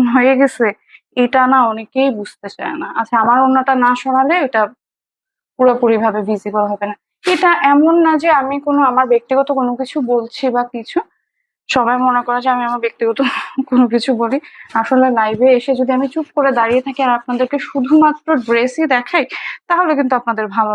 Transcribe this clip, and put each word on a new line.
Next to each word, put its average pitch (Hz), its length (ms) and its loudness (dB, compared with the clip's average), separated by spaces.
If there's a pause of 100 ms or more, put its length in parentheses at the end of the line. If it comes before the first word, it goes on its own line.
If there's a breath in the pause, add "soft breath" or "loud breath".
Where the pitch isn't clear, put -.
হয়ে 254 280 2
গেছে, 262 300 2 (500 soft breath)
এটা 247 300 2
না 262 200 2
অনেকেই 226 440 -2
বুঝতে 208 380 -10
চায় - 280 -10
না। 202 200 -10
আচ্ছা, 226 240 -4
আমার 233 200 2
ওড়নাটা 262 340 2
না 247 200 2
সরালে 269 500 0
এটা 247 180 -2 (960)
পুরোপুরিভাবে 226 640 2
ভিজিবল 208 460 -4
হবে 208 180 -6
না। 208 80 -8 (300)
এটা 359 260 2 (140)
এমন 294 380 4
না 320 160 4
যে 320 120 -4
আমি 277 300 0
কোনো 285 240 0
আমার 254 220 2
ব্যক্তিগত 254 460 0
কোনো 254 240 -2
কিছু 254 260 -8
বলছি 240 480 -4
বা 240 140 0
কিছু, 240 340 -8 (680)
সবাই 240 300 2
মনে 247 240 0
করে 240 180 -2
যে 247 100 -4
আমি 247 140 0
আমার 240 160 -4
ব্যক্তিগত 226 380 -4
<laughs> - 500 -4
কোনো 247 200 2
কিছু 226 260 -2
বলি। 226 240 -2 (360 loud breath)
আসলে 254 360 2
লাইভে 220 420 0
এসে 247 220 0
যদি 247 180 -2
আমি 262 160 0
চুপ 302 260 -6
করে 277 180 0
দাঁড়িয়ে 240 300 0
থাকি 269 200 -8
আর 247 100 2
আপনাদেরকে 247 480 -2
শুধুমাত্র 294 680 2 (120)
ড্রেসই 240 480 0
দেখাই, 262 380 0 (420 loud breath)
তাহলে 349 300 0
কিন্তু 262 200 0
আপনাদের 220 320 -4
ভালো 214 260 -2